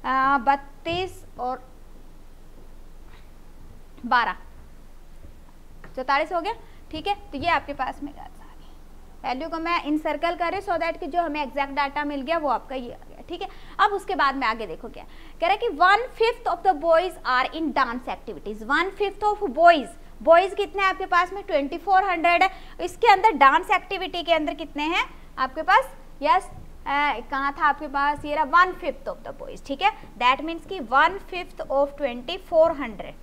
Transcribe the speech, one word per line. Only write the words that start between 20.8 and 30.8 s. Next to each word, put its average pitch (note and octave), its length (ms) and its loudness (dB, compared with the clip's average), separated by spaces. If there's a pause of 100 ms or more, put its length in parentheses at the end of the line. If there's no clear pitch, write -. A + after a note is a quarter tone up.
हैं F#4+ 80 4
आपके F#4 160 -2
पास F4+ 280 2
में, G4 100 -10
ट्वेंटी D4+ 340 -2
फ़ोर F#4+ 260 4
हंड्रेड F4 400 4
है। F#4+ 60 4 (320)
इसके F4+ 300 4
अंदर G4 260 6
dance C#4+ 340 6
activity F#4 520 -2
के E4 100 2
अंदर D#4+ 200 0
कितने D4 320 -8
हैं F#4+ 180 0 (360)
आपके C4 240 -4
पास, A#4 280 4 (300)
यस, D4+ 220 4
अ, - 760 -4 (120)
कहाँ C#4 280 -2
था D#4+ 60 2
आपके D4 220 2
पास, C#4+ 380 -2
ये D4 100 -4
रहा, D#4 160 0
one F4+ 220 6 (100)
fifth - 300 -6
of - 120 -14
the - 160 -10
boys, - 260 -14
ठीक C#4 140 -6
है। G4+ 100 4 (280)
That C4 260 2
means E4 240 -8
कि F#4+ 100 -8 (140)